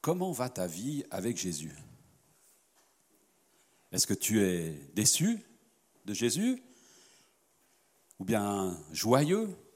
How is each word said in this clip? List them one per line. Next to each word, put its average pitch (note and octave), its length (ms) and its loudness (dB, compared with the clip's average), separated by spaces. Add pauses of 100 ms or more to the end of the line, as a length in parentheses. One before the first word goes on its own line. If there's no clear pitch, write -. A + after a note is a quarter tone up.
Comment F3+ 300 0
va B2 180 -2
ta F2+ 180 -4
vie G2+ 420 -6
avec A2 280 -4
Jésus ? D#2 380 -6 (2250)
Est-ce - 140 2
que G#2+ 80 -2
tu G#2+ 300 4
es E2+ 300 0 (200)
déçu F#3+ 500 2 (640)
de G#2 80 -8
Jésus ? E3 480 0 (1600)
Ou F#2+ 60 -8
bien G2+ 520 -2 (140)
joyeux ? D3 580 4 (260)